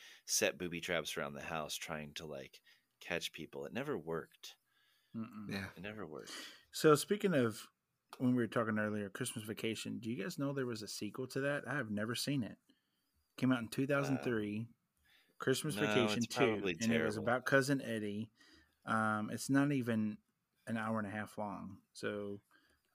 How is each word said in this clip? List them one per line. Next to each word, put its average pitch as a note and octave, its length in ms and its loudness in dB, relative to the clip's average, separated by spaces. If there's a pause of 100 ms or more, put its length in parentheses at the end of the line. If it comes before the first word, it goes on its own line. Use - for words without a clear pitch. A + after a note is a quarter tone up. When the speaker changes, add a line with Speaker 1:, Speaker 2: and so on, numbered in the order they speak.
(260)
Speaker 1:
set - 320 2
booby F2 220 -4
traps E2 360 0
around D2 180 -2
the C#2+ 80 -8
house D#2 340 -4
trying D2+ 380 -8
to, E2 120 -8
like, C#2 340 -10 (400)
catch - 320 -4
people. D2 320 -10
It - 80 -10
never C3 240 -4
worked. D#2+ 600 -8 (600)
Speaker 2:
Mm-mm. G#2+ 360 -8
Speaker 3:
Yeah. G2 140 -4 (100)
Speaker 1:
It F2 60 -12
never G#2 240 -8
worked. C#2+ 260 -10 (400)
Speaker 2:
So D#3 220 8
speaking G3 400 2
of A#2 340 2 (500)
when B2+ 160 4
we B2 80 4
were A2+ 60 2
talking A2 300 2
earlier, G#2+ 320 0
Christmas A#2+ 340 -6
Vacation, A2 560 -4
do A2 100 -4
you B2+ 120 -4
guys - 160 -6
know C#3 140 0
there C3+ 140 0
was A2+ 160 -4
a G2+ 60 -8
sequel G#2+ 400 -6
to C3+ 120 -4
that? C#3+ 280 0
I B2+ 80 -2
have A#2+ 140 -2
never G#2+ 240 0
seen C#3 280 0
it. G2 140 -8 (800)
Came C3 160 4
out B2 80 2
in A2 80 -6
two C3+ 180 0
thousand C#3 320 2
three, A2 520 0
Speaker 1:
Uh, - 20 -20 (680)
Speaker 2:
Christmas C3 380 2
Speaker 1:
no, G#2 60 2
Speaker 2:
Vacation G#2+ 420 4
Speaker 1:
it's - 40 0
Speaker 2:
two, A#2+ 180 4
Speaker 1:
probably G2+ 340 2
Speaker 2:
and A2+ 120 4
it A#2 100 4
was G#2+ 140 2
Speaker 1:
terrible. G#2+ 80 -2
Speaker 2:
about A#2+ 200 2
Cousin C3+ 380 4
Eddie. A2 480 -4 (560)
Um, A2 440 2
it's - 200 -4
not C#3 220 6
even A2+ 440 2 (500)
an A#2 120 -2
hour A2 200 0
and G#2 100 -2
a - 20 -6
half G#2 260 -6
long. F#2+ 420 -6 (140)
So, G#2 480 -4 (540)